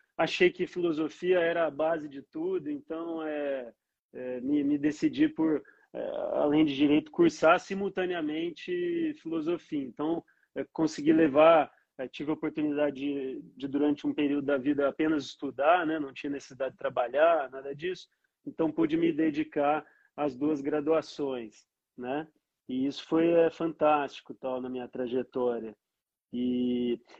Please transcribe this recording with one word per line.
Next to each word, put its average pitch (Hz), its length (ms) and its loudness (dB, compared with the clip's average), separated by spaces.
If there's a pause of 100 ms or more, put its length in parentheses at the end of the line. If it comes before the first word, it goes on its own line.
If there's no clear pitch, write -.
(180)
Achei 180 320 4
que 180 160 -4
filosofia 175 760 0
era 165 240 0
a 147 60 -2
base 151 360 -2
de 139 140 -14
tudo, 160 500 -6
então, 160 500 -8
é, 143 520 -6 (400)
é, 127 260 -8
me, 143 240 0
me 143 140 2
decidi 147 500 2
por, 156 340 0 (320)
é, 120 180 -6 (240)
além 147 280 4
de 143 100 2
direito, 147 380 2
cursar 165 480 6
simultaneamente 175 1600 -4
filosofia. 160 680 -4
Então, 151 400 -4 (320)
é, 135 160 -4
consegui 156 400 2
levar, 160 580 6 (280)
é, 131 100 -6
tive 147 220 -8
a 156 60 -2
oportunidade 151 600 -2
de, 135 460 -6 (160)
de, 135 100 -8
durante 147 400 0
um 143 60 0
período 143 320 0
da 143 120 2
vida, 139 300 0
apenas 156 380 0
estudar, 143 600 2
né? 156 140 -2
Não 139 140 -8
tinha 143 180 -8
necessidade 131 400 -8
de - 60 -18
trabalhar, 135 720 2
nada 135 260 -10
disso. 175 320 -8 (380)
Então, - 260 -2
pude 156 240 0
me 165 160 2
dedicar 151 760 0 (300)
às 143 180 -2
duas 143 280 -2
graduações, 143 1080 -4 (300)
né? 131 280 -6 (420)
E 131 200 -2
isso - 180 -8
foi, 165 220 2
é, 165 240 4
fantástico, 151 800 0
tal, 131 260 -6
na 127 80 -8
minha 127 200 -8
trajetória. 120 880 -2 (580)
E, 123 680 0 (200)